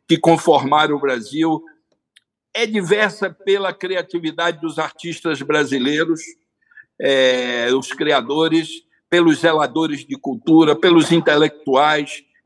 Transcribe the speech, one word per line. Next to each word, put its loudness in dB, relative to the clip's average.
que 2
conformaram 2
o -10
Brasil, -4
é -2
diversa -2
pela -2
criatividade -6
dos -8
artistas -6
brasileiros, -2
é, 0
os -4
criadores, -2
pelos 4
zeladores 0
de -10
cultura, 2
pelos 4
intelectuais 0